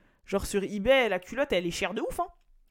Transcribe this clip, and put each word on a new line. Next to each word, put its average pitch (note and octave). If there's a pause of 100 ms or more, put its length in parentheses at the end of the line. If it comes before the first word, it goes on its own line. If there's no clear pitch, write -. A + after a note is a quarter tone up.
(240)
Genre G3
sur G3+
eBay, A3
la F#3
culotte, -
elle F3+
est E3+
chère F#3+
de A#3+
ouf, G#4
hein. F4+ (420)